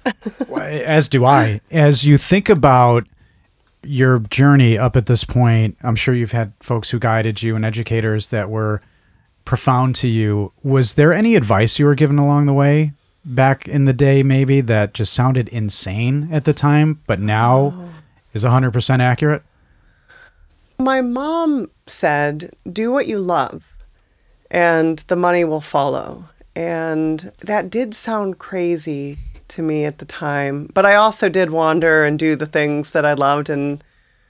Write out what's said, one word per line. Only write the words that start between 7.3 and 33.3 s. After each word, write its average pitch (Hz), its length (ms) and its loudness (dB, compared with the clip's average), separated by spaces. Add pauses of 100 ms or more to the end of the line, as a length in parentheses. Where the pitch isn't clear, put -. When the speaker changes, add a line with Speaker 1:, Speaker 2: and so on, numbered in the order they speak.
Speaker 2:
you 113 120 -2
and 110 80 -2
educators 110 680 -2
that 104 180 -4
were 107 320 -4 (640)
profound 127 500 0
to - 120 -4
you. 107 440 -2 (120)
Was 135 320 0
there 151 180 4
any 220 220 2
advice 113 440 2
you 147 60 4
were 143 100 4
given 147 240 2
along 143 280 2
the 139 60 2
way 143 400 2 (300)
back 135 440 0
in 139 180 0
the 135 80 4
day, 139 300 2
maybe, 135 380 2
that 110 320 0
just - 200 -4
sounded 127 360 0
insane 117 840 -4
at 151 140 -2
the 151 80 2
time, 151 540 2
but 98 120 -2
now 120 560 2
Speaker 1:
Oh. 175 140 -16 (440)
Speaker 2:
is 107 100 -6
a 120 60 2
hundred 127 220 2
percent 123 300 0
accurate? 143 420 0 (1400)
Speaker 1:
My 262 220 0
mom 285 680 -2 (180)
said, 147 640 -2 (200)
"Do 220 200 -4
what 269 160 -2
you 214 120 -4
love, 165 440 -4 (880)
and 165 560 0
the 180 80 -2
money 175 280 0
will 156 180 -4
follow." 143 680 -6 (260)
And 160 760 -6 (100)
that 208 280 -4
did 220 240 -6
sound 208 460 -6
crazy 156 760 -6 (320)
to - 120 -12
me 151 240 -2
at 147 140 -8
the 151 60 -18
time, 143 680 -6
but 190 120 2
I 202 100 6
also 208 340 2
did 170 220 -2
wander 160 520 2
and 147 160 0
do 156 160 0
the 151 100 -6
things 147 460 -4
that 151 140 0
I 147 80 2
loved 143 360 -2